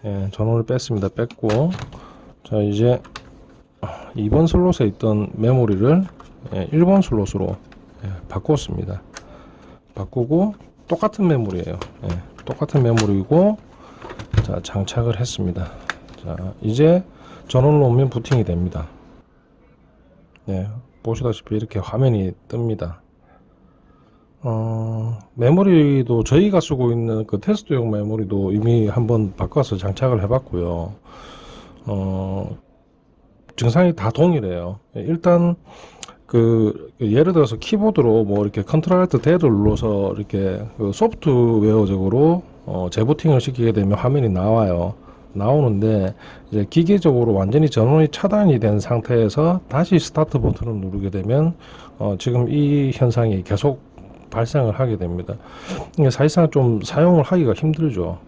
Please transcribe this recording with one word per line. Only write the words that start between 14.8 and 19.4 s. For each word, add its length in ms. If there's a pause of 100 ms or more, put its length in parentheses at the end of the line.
했습니다. 520 (520)
자, 380
이제 420 (460)
전원을 320
놓으면 300
부팅이 340
됩니다. 440 (1600)